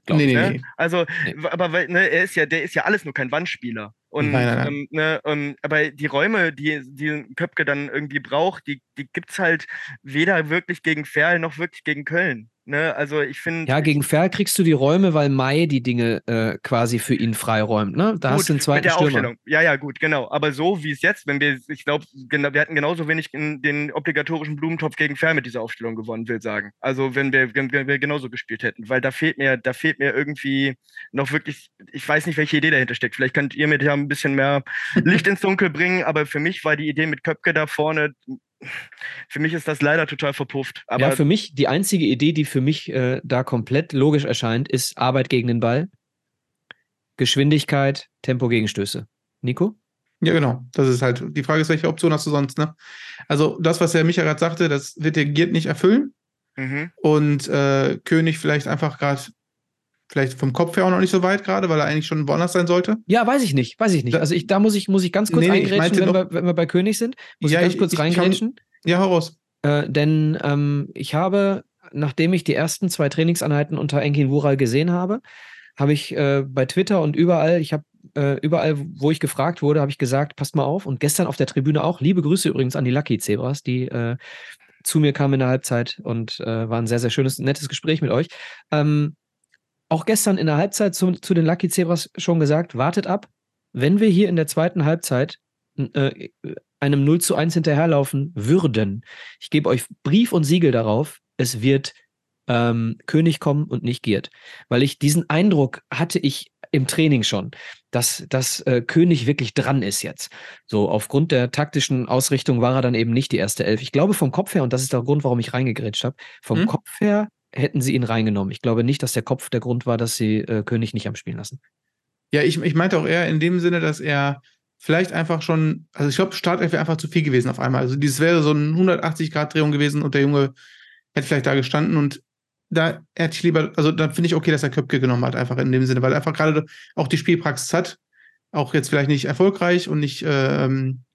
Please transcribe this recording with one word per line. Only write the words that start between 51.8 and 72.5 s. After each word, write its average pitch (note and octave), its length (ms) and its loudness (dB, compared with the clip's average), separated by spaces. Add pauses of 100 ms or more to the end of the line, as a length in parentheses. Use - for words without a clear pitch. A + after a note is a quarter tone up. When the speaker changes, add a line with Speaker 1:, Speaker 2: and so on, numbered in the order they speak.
Speaker 2:
Option D#3+ 260 0
hast D3+ 140 -2
du - 20 -2
sonst, C#3+ 280 0
ne? D3+ 180 -2 (520)
Also D3 320 2
das, E3 220 2
was E3 120 4
der D#3+ 100 4
Micha E3+ 200 2
grad D#3 160 0
sagte, E3 300 0
das C#3 280 -4
wird D#3 180 -2
der D3+ 100 2
Giert D3+ 260 0
nicht E3 140 0
erfüllen. G#3 480 2 (420)
Speaker 3:
Mhm. C#3 420 -6
Speaker 2:
Und, D3+ 500 2
äh, C3+ 560 2
König D#3+ 340 2
vielleicht D3 300 -2
einfach C3+ 320 -4
grad, C#3+ 320 -2 (800)
vielleicht C3 280 -2
vom C3+ 160 0
Kopf E3+ 240 0
her F#3 80 4
auch F#3 60 4
noch F3+ 80 2
nicht F#3 100 2
so F#3 140 2
weit G3 200 2
gerade, F#3+ 260 -2
weil D#3 100 2
er D3 60 2
eigentlich D3+ 200 -2
schon D3+ 220 -2
woanders E3 260 0
sein F3 140 2
sollte. F3+ 300 2 (100)
Speaker 1:
Ja, A3 180 2
weiß C4+ 180 2
ich E3+ 100 0
nicht, C3 260 -2
weiß G#3+ 140 4
ich D3+ 100 2
nicht. A#2+ 120 0
Speaker 2:
Da D#3+ 40 2
Speaker 1:
Also D#3 160 0
ich, E3+ 100 -2
da G3 140 2
muss G#3 160 4
ich, G3 120 -2
muss F#3+ 160 2
ich F3 80 -2
ganz G3+ 200 0
kurz E3 140 4
Speaker 2:
Ja, F#3 80 4
ich F#3+ 80 4
Speaker 1:
eingrätschen, - 180 2
Speaker 2:
meinte E3+ 220 2
Speaker 1:
wenn F#3+ 60 2
Speaker 2:
doch F#3 60 4
Speaker 1:
wir, F#3 180 0
wenn E3 140 -2
wir F3 80 2
bei E3+ 120 2
König F#3+ 320 0
sind. A#3 180 -4 (240)
Muss D3 120 2
Speaker 2:
Ja, E3 80 4
Speaker 1:
ich F3 40 4
ganz F3+ 100 4
Speaker 2:
ich, - 60 -4
Speaker 1:
kurz F#3 140 2
Speaker 2:
ich, E3 60 -2
ich E3 160 2
kann F3 80 4
Speaker 1:
reingrätschen? F#3+ 320 2 (300)
Speaker 2:
Ja, F3 140 4
hau F#3+ 80 4
raus. E3+ 300 0 (260)
Speaker 1:
Äh, D3 260 2
denn, D3+ 540 2
ähm, C#3+ 500 0
ich - 220 -8
habe, G3 480 0 (300)
nachdem D3+ 400 0
ich F3 100 0
die - 120 0